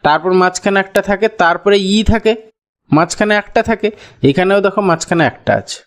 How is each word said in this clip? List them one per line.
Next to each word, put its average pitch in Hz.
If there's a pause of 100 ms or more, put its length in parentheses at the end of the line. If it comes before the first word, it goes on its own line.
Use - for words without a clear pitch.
তারপর 156 (120)
মাঝখানে 196
একটা -
থাকে, 202 (160)
তারপরে 175 (180)
ই 220 (140)
থাকে, 220 (640)
মাঝখানে 208
একটা -
থাকে, 220 (420)
এখানেও 185
দেখো 196 (100)
মাঝখানে 165
একটা -
আছে। -